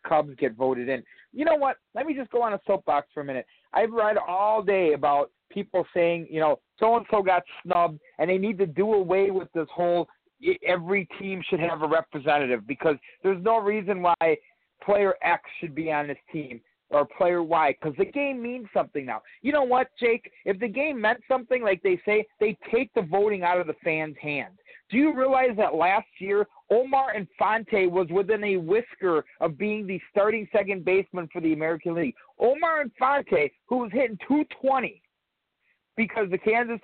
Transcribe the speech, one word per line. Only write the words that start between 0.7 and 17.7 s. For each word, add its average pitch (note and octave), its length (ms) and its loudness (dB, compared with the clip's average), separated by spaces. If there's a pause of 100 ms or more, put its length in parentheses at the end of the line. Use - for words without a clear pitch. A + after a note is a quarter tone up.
in. C3 120 -4 (300)
You C4+ 140 -4
know E4 100 4
what? C#4 220 0 (180)
Let B3+ 100 -6
me D#4 80 -4
just C4 160 -10
go A#3+ 140 0
on G#3+ 100 -2
a G3 140 -4
soapbox D#3 460 0
for D3+ 80 -10
a C#3+ 40 -8
minute. C3 220 -8 (260)
I've A3 200 2
read G#3+ 240 2
all G#3 440 0
day F#3 320 4
about C#3+ 380 2 (180)
people F#3+ 440 -4
saying, E3+ 360 0
you D#3 120 -4
know, D3+ 180 2 (200)
so-and-so A3 440 2
got F3+ 200 2 (200)
snubbed, E3+ 360 0 (200)
and E3 100 0
they F#3 80 2
need G3 200 -2
to F#3+ 100 0
do G3 260 0
away G3 380 2
with F#3 220 -2
this D#3+ 200 -4
whole, F3 340 0 (340)
e-, F3+ 160 0 (100)
every F3+ 400 0 (120)
team F#3+ 300 -8
should E3 120 0
have E3 200 -2
a D#3 60 0
representative, D3 800 0
because C#3+ 300 0 (260)
there's F#3 200 0
no A3+ 160 2
reason G3+ 420 -2
why E3 360 2 (460)
player G3+ 300 2 (100)
X E3+ 180 0 (180)
should D#3+ 140 -10
be D#3+ 180 -4
on D3 160 -2
this C#3 100 -8 (140)
team C3 280 -10 (300)
or C#3+ 160 4
player F3 360 0
Y, D#3 400 0